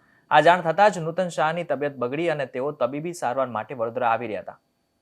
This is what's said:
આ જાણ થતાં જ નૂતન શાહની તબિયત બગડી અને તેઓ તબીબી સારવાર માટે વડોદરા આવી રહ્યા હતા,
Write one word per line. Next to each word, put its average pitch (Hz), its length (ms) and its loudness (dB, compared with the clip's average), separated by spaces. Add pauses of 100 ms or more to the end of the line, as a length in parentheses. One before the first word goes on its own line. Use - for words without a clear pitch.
(300)
આ 151 100 8
જાણ 170 200 6
થતાં 170 300 4
જ 180 80 -6
નૂતન 165 300 -2
શાહની 165 360 -2
તબિયત 139 320 -4
બગડી 135 320 -2
અને 147 180 -2
તેઓ 135 260 -4
તબીબી 147 400 -2
સારવાર 131 340 -2
માટે 113 280 -6
વડોદરા 117 340 -2
આવી 113 180 0
રહ્યા 98 140 -6
હતા, - 200 -16 (420)